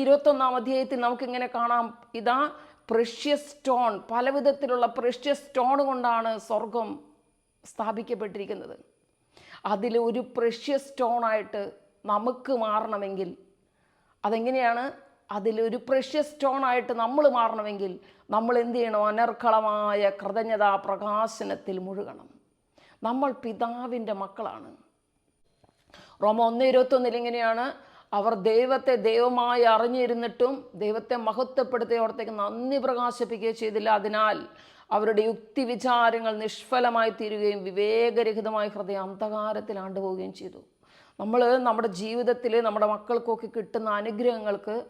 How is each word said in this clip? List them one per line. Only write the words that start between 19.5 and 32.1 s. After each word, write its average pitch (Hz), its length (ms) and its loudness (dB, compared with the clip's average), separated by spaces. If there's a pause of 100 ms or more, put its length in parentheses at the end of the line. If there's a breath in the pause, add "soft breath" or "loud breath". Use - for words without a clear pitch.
കൃതജ്ഞതാ 202 640 0
പ്രകാശനത്തിൽ 202 1040 -4
മുഴുകണം. 180 600 -12 (640 soft breath)
നമ്മൾ 262 280 0
പിതാവിൻ്റെ 233 840 -6
മക്കളാണ്. 190 580 -10 (1500 loud breath)
റോമ 214 180 4
ഒന്ന് 233 240 2
ഇരുപത്തൊന്നിൽ 254 520 4
ഇങ്ങനെയാണ്, 240 480 -2 (480 loud breath)
അവർ 208 200 2
ദൈവത്തെ 240 640 2
ദൈവമായി 240 640 2
അറിഞ്ഞിരുന്നിട്ടും 240 920 2 (220)
ദൈവത്തെ 214 400 -2
മഹത്വപ്പെടുത്തി 233 800 -2
അവിടത്തേക്ക് 226 360 -2